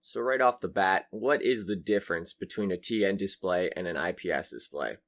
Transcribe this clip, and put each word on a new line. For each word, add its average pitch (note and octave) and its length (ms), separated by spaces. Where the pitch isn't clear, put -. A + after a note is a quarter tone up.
So - 180
right B2+ 220
off B2 180
the F#2 80
bat, F#2+ 420
what A#2 320
is A2+ 260
the G2+ 100
difference E2+ 560
between G2+ 360
a F2+ 60
T G#2 300
N G2 100
display F#2 600
and F2+ 100
an E2+ 80
I E2 160
P - 180
S C#2+ 200
display? A#1+ 480